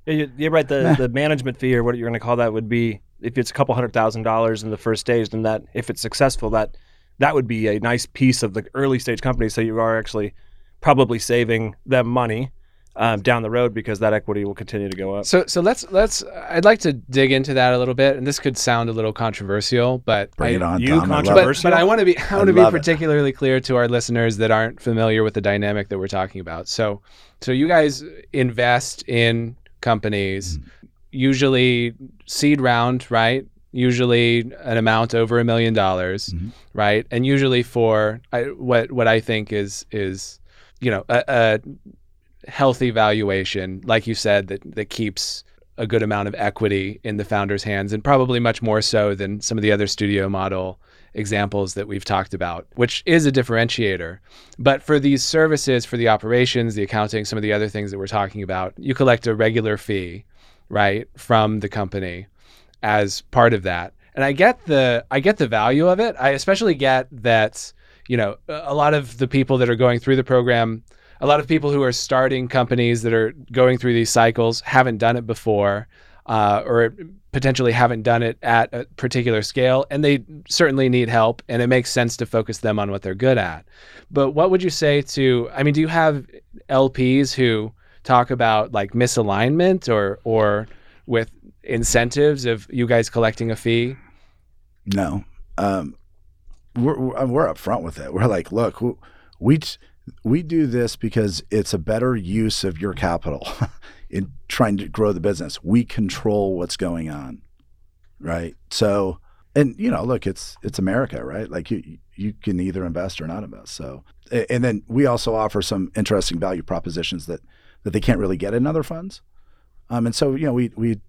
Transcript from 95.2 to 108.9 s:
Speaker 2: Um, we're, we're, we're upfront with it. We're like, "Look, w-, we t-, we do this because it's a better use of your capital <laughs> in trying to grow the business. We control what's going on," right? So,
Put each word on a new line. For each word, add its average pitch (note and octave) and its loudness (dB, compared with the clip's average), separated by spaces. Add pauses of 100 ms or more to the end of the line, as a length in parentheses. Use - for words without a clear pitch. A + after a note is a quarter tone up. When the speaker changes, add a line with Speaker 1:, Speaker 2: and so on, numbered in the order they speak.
Speaker 2:
Um, F#2 -4 (800)
we're, B2+ 0
we're, B2+ -4
we're B2 0
upfront G#2+ -6
with E2 -10
it. C#2+ -10
We're G2+ 2
like, F#2+ -2
"Look, G#2+ 0
w-, A#2+ -4 (420)
we C#3 4
t-, - -10 (480)
we C#3 0
do D#3+ 0
this A#2+ -2
because G#2 -2
it's G#2 -2
a G2 -2
better A2+ -2
use G#2 -2
of E2 -6
your F#2 -4
capital E2+ -4 (320)
<laughs> - -20
in F#2+ -6 (160)
trying G#2+ 0
to F#2+ -8
grow G#2+ 0
the F2+ -8
business. E2+ -4
We A#2 2
control G2+ -2
what's F2 -6
going E2+ -6
on," C2+ -14 (760)
right? E2+ -8 (160)
So, G2+ 0 (360)